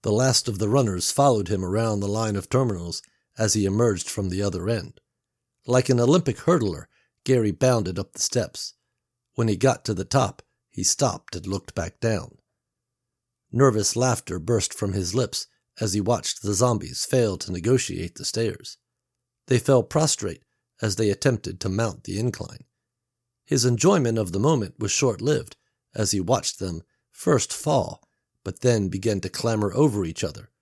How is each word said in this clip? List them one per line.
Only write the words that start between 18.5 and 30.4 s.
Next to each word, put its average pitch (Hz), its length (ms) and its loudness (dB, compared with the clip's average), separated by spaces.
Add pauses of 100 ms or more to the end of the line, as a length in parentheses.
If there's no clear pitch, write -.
They 123 120 2
fell 127 240 4
prostrate 151 600 -2 (380)
as 104 160 -2
they 107 140 2
attempted 101 500 -2
to 95 80 -4
mount 101 360 -2
the 95 140 -6
incline. - 460 -6 (800)
His 131 200 0
enjoyment 123 540 4
of 92 140 -2
the 95 60 -2
moment 127 400 0
was 104 140 -2
short-lived 127 640 0 (380)
as 107 160 0
he 101 100 0
watched 101 380 -2
them 87 240 -6 (280)
first - 420 0
fall, - 560 -2 (340)
but - 180 -10
then 110 280 2
begin 95 320 -2
to 92 80 -8
clamber 107 460 -2
over 113 300 2
each 80 200 -4
other. - 260 -10 (120)